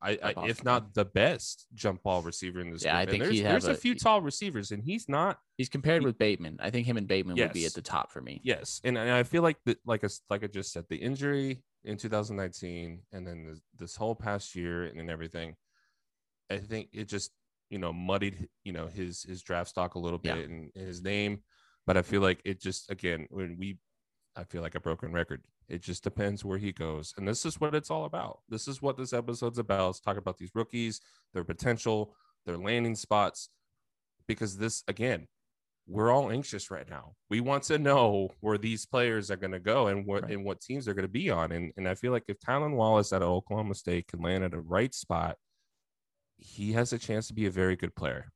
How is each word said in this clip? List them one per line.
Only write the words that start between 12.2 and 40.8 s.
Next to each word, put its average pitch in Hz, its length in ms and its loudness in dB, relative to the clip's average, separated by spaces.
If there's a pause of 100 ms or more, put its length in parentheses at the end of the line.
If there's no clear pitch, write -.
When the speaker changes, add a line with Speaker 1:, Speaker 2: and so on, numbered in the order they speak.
Speaker 1:
nineteen 87 640 -6 (120)
and 92 140 -10
then 85 200 -12
this, 80 140 -14 (180)
this 85 180 -12
whole 110 180 0
past 101 400 -4
year 87 300 -4
and, 80 160 -10
and 82 100 -10
everything, 82 440 -8 (960)
I 98 80 -2
think 107 340 -8
it 104 160 -8
just, 101 220 -6 (400)
you 101 80 -6
know, 87 160 -4
muddied, 92 520 0 (160)
you 95 120 -10
know, 80 140 -6
his, 90 340 -8
his 92 180 -12
draft 87 300 -4
stock 90 240 -2
a 90 40 -4
little 85 240 -4
Speaker 2:
Yeah. - 120 0
Speaker 1:
bit 80 160 -6
and 80 240 -12
his 92 280 -10
name. 101 400 -2 (440)
But 92 100 6
I 90 60 6
feel 98 200 2
like 92 220 4
it 98 160 -4
just, - 300 -8
again, 87 400 -4
when 90 280 -8
we, 95 200 -8 (580)
I 85 80 -12
feel 85 180 -8
like 80 120 -6
a - 60 -4
broken 82 320 -4
record. 82 300 -2 (260)
It 87 120 -6
just - 240 -8
depends 101 400 -2
where 98 140 -2
he 101 140 -4
goes. 80 440 -6
And 98 100 -6
this 110 200 -2
is 160 140 -6
what 151 140 0
it's 151 160 -2
all 156 140 -2
about. - 360 -6 (100)
This 110 180 -8
is 135 140 -8
what 139 160 0
this 131 160 -6
episode's 120 440 -2
about. 98 280 4
Let's 92 140 -2
talk 101 180 0
about 95 180 -4
these 90 180 -12
rookies, 113 460 -2 (320)
their 90 120 -4
potential, 107 720 0 (300)
their 85 140 -4
landing 113 380 0
spots, - 520 2 (800)
because 104 320 -2
this, 110 300 -2
again, 101 380 -2 (600)
we're 107 240 2
all 131 200 4
anxious 113 400 -4
right 78 180 -10
now. 64 260 -14 (160)
We 110 100 2
want 139 240 0
to 156 140 4
know 120 520 6 (100)
where 104 180 2
these 110 280 -2
players 113 440 2
are 98 60 0
gonna 95 240 -4
go 110 280 4
and 98 180 0
what, 101 180 0
Speaker 2:
Right. 110 80 -4
Speaker 1:
and 98 120 -4
what 95 160 -4
teams 135 240 -6